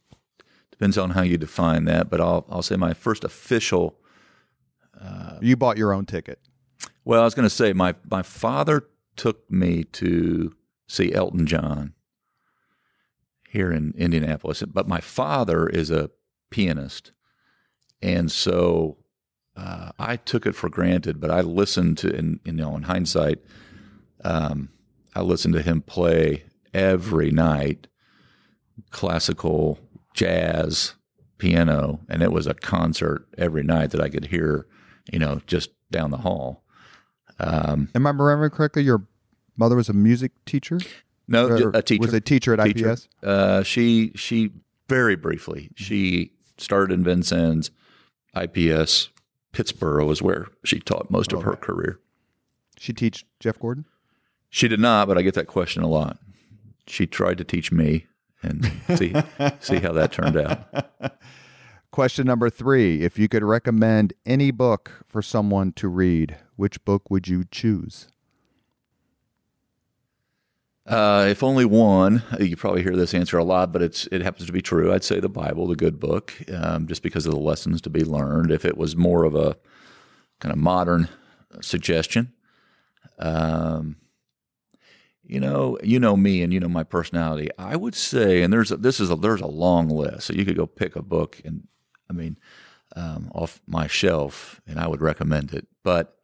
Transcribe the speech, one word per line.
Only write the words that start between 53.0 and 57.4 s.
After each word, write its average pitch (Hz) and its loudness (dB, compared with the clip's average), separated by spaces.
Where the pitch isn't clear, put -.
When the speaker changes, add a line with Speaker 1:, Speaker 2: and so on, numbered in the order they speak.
Speaker 2:
Jeff 110 -4
Gordon? 127 -8
Speaker 1:
She - 2
did 107 2
not, 107 6
but 92 4
I 90 4
get 92 2
that - -2
question 85 -2
a 80 0
lot. 76 0
She - -2
tried 90 -2
to 87 -8